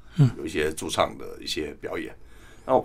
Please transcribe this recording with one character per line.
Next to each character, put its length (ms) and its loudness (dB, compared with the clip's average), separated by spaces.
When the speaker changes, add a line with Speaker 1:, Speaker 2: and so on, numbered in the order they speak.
Speaker 1:
嗯。 200 10
Speaker 2:
有 80 -8
一 40 -4
些 240 0
驻 180 -6
唱 260 2
的 80 -12
一 60 -14
些 340 -4
表 160 -6
演。 160 -6
然 100 4
后 80 2